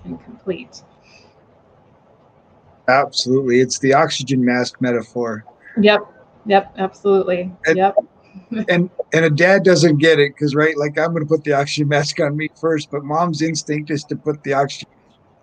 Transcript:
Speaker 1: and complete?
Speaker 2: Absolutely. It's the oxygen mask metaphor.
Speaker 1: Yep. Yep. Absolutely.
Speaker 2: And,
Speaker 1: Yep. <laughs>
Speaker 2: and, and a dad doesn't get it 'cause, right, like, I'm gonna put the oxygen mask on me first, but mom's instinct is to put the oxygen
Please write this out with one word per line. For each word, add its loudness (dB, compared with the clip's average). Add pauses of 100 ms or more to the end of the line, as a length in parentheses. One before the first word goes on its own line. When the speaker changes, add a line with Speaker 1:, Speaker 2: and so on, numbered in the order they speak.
Speaker 1:
and -14
complete? -12 (2000)
Speaker 2:
Absolutely. 0
It's -2
the 2
oxygen 0
mask -2
metaphor. -4 (360)
Speaker 1:
Yep. 4 (460)
Yep. 2
Absolutely. -2 (140)
Speaker 2:
And, 2
Speaker 1:
Yep. 2 (560)
<laughs> -6
Speaker 2:
and, 2 (220)
and 2
a 2
dad 4
doesn't 4
get 4
it 0
'cause, -2
right, 2
like, -4
I'm 0
gonna -4
put 0
the -2
oxygen -2
mask -2
on -2
me -4 (120)
first, -2
but -6
mom's -2
instinct -4
is -4
to -8
put -6
the -4
oxygen -4 (540)